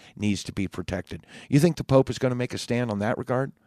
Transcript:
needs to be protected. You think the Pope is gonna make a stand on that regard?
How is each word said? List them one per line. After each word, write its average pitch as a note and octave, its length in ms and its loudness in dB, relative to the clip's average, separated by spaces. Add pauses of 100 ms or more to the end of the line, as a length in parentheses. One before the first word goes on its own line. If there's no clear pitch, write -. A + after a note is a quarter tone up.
(160)
needs G2+ 260 0
to - 100 -10
be G2 140 -2
protected. F2+ 580 -8 (240)
You C#3+ 120 6
think E3 160 4
the - 80 -6
Pope C3+ 260 4
is - 80 -6
gonna B2+ 160 0
make B2 180 -4
a G#2 60 -8
stand A#2+ 320 -2
on G#2 80 -2
that G#2 180 0
regard? C3 360 -4 (140)